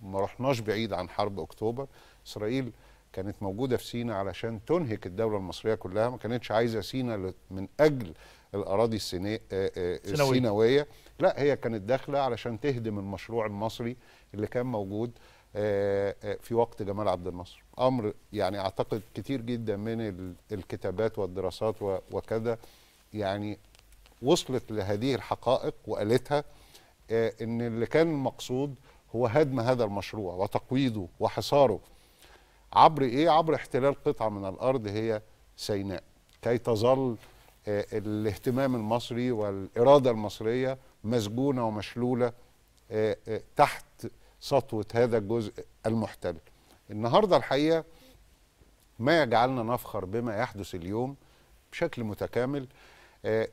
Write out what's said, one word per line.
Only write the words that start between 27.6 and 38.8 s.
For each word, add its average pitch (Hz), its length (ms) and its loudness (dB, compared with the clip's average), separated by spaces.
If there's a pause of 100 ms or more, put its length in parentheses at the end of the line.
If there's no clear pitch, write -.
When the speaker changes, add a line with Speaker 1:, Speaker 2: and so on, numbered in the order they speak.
Speaker 1:
اللي 117 240 -2
كان 165 240 4
المقصود 135 640 -4 (420)
هو 123 100 2
هدم 131 340 4
هذا 120 240 2
المشروع 101 500 -4
وتقويضه 110 760 0 (120)
وحصاره. 113 600 4 (920)
عبر 143 300 8
إيه؟ 135 280 4
عبر 160 240 4
احتلال 139 500 0
قطعة 135 240 0
من 98 200 -6
الأرض 120 380 0
هي 107 360 -2 (340)
سيناء، 98 460 -4 (400)
كي 117 160 2
تظل، 123 580 2 (520)
آه، 104 240 -2
الاهتمام 110 800 -2
المصري 117 580 -2